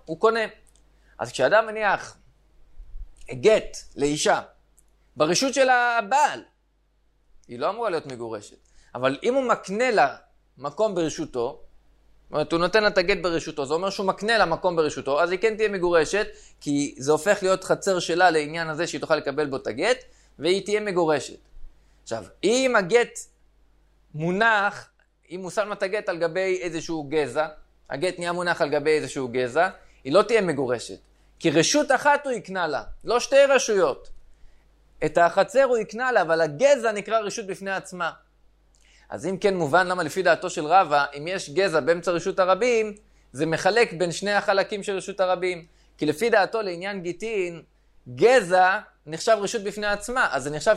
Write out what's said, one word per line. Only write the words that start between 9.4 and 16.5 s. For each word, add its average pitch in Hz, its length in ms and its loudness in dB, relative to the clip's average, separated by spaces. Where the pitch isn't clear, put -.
מקנה 226 460 0
לה 151 260 4
מקום 180 360 -2
ברשותו, 147 680 -4
זאת - 80 -18
אומרת, 151 200 -2
הוא 170 80 0
נותן 180 220 2
לה 208 60 2
את 202 100 2
הגט 185 240 0
ברשותו, 160 440 -4
זה 143 80 -2
אומר 190 160 -2
שהוא 196 160 -4
מקנה 208 320 0
לה 185 80 4
מקום 170 300 -2
ברשותו, 151 460 0
אז 175 80 0
היא 185 80 -2
כן 220 180 0
תהיה 214 120 0
מגורשת, 180 580 0